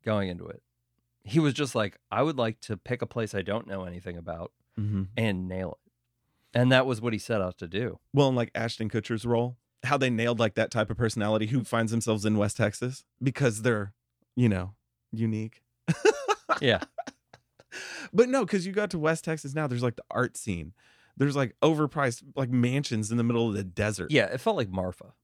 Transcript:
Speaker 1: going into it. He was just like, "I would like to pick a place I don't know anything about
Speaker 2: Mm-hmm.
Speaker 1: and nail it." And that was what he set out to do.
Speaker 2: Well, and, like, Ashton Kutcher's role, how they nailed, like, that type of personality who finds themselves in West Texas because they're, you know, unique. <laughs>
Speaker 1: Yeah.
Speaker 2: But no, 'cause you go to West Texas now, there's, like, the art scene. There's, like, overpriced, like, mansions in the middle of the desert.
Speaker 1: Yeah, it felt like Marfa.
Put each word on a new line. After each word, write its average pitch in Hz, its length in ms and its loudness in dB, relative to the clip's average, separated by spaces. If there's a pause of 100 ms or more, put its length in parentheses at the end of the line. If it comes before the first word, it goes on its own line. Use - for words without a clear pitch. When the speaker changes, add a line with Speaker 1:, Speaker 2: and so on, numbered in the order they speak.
Speaker 1:
going 101 240 0
into 87 160 -10
it. - 160 -14 (600)
He 110 160 2
was 143 160 4
just 143 180 -4
like, 107 240 -2 (140)
"I 107 100 2
would 147 160 0
like 113 240 -2
to 104 160 -6
pick 123 240 -6
a 113 60 -4
place 113 260 -6
I 98 80 -2
don't 101 260 -4
know 95 180 -6
anything 87 320 -10
about 85 340 -10 (280)
Speaker 2:
Mm-hmm. 104 240 0 (140)
Speaker 1:
and 95 300 0
nail 92 360 -6
it." - 80 -20 (680)
And 127 120 6
that 131 140 6
was 120 160 -2
what 117 120 0
he 104 60 -2
set 110 220 -2
out 90 160 -4
to 87 100 -10
do. 92 320 -4 (140)
Speaker 2:
Well, 139 140 6
and, 131 100 4
like, 117 160 0
Ashton 113 360 -4
Kutcher's 110 360 -2
role, 120 320 0 (260)
how 135 140 2
they 131 140 2
nailed, 117 280 0
like, 113 140 2
that 110 160 0
type 110 220 0
of 110 60 -4
personality 110 500 0
who 117 160 0
finds 113 280 0
themselves 110 340 0
in 107 120 4
West 104 200 2
Texas 120 480 -2 (180)
because 123 400 0
they're, 107 300 0 (420)
you 123 140 4
know, 95 260 -2 (360)
unique. 110 520 -4 (240)
<laughs> 165 60 0 (680)
Speaker 1:
Yeah. 110 220 4 (1300)
Speaker 2:
But 240 160 6
no, 262 160 2
'cause 180 220 0
you 196 60 -6
go 208 120 -2
to 180 140 -6
West 160 240 0
Texas 151 320 -6
now, 156 100 -2
there's, 123 160 -2
like, 123 140 0
the - 160 -16
art 120 260 -2
scene. 85 360 -6 (440)
There's, 139 180 2
like, 131 280 0
overpriced, 147 600 2 (120)
like, 131 160 0
mansions 123 600 2
in 117 60 2
the 120 60 2
middle 117 240 2
of 104 80 0
the 101 80 -2
desert. 95 480 -2
Speaker 1:
Yeah, 120 140 4
it 123 140 -6
felt 220 180 0
like 110 120 -2
Marfa. 92 440 -6 (100)